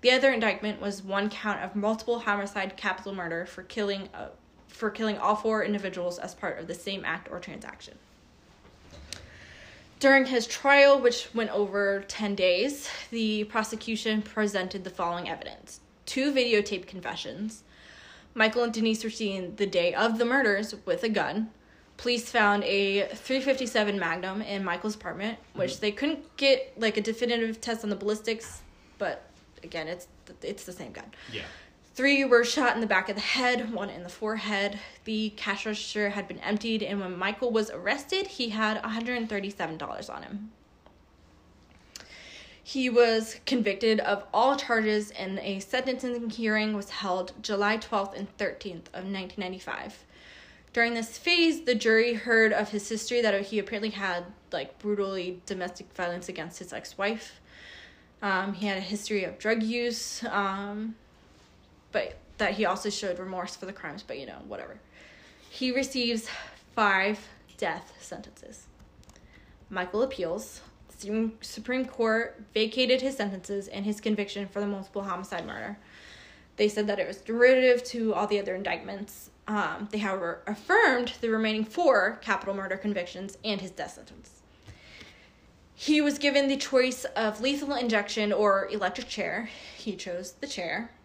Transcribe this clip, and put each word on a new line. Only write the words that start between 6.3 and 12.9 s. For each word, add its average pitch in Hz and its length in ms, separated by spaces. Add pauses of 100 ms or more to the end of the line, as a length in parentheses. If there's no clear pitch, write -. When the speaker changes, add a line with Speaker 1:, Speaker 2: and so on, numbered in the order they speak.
Speaker 1:
part - 260
of 165 80
the - 80
same 196 300
act - 260
or - 80
transaction. - 580 (2000)
During 269 260
his 254 220
trial, 277 520
which 240 340
went 220 180
over 196 560
ten 202 280
days, 190 540 (200)